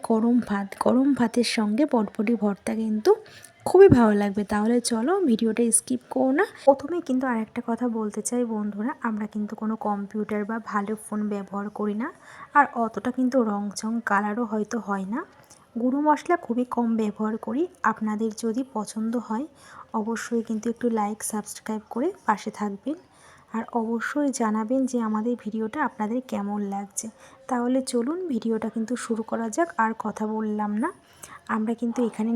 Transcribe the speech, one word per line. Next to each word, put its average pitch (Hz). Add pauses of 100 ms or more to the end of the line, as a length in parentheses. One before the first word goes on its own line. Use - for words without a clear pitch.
গরম 233 (120)
ভাত, 202 (160)
গরম 254 (100)
ভাতের 233
সঙ্গে 214 (100)
বটবটি 220
ভর্তা 208 (100)
কিন্তু 214 (560)
খুবই 392
ভালো 226 (100)
লাগবে। 202 (100)
তাহলে 214 (140)
চলো 240 (180)
ভিডিওটা 226 (160)
স্কিপ - (120)
করো 262
না। 415 (220)
প্রথমেই 285
কিন্তু 254
আর 226
একটা -
কথা 233 (120)
বলতে 214
চাই 247 (120)
বন্ধুরা, 208 (180)
আমরা 214
কিন্তু 208 (100)
কোনো 214 (120)
কম্পিউটার 208
বা 226 (160)
ভালো 202 (120)
ফোন 214 (120)
ব্যবহার 202 (120)
করি 208
না, 302 (500)
আর 277 (200)
অতটা 220
কিন্তু 254 (140)
রং 202 (180)
চং 220 (180)
কালারও 208
হয়তো 214 (120)
হয় 196
না। 285 (600)
গুঁড়ো 254
মশলা 302 (100)
খুবই 240 (120)
কম 240 (120)
ব্যবহার 214 (120)
করি। 240 (280)
আপনাদের 214 (120)
যদি 226 (140)
পছন্দ 220 (160)
হয় 226 (540)
অবশ্যই 226
কিন্তু 214
একটু 240 (120)
লাইক, 208 (140)
সাবস্ক্রাইব 214 (120)
করে 269 (180)
পাশে 208 (100)
থাকবেন, 208 (600)
আর 226 (180)
অবশ্যই 233 (100)
জানাবেন 220 (100)
যে 247 (100)
আমাদের 214
ভিডিওটা 220 (100)
আপনাদের 226 (120)
কেমন 202 (160)
লাগছে। 202 (440)
তাহলে 247 (140)
চলুন 247 (140)
ভিডিওটা 226
কিন্তু 226 (100)
শুরু 226
করা 226
যাক, 339 (160)
আর 220 (120)
কথা 214 (100)
বললাম 214 (120)
না। 359 (640)
আমরা 220
কিন্তু 233 (100)
এখানে 220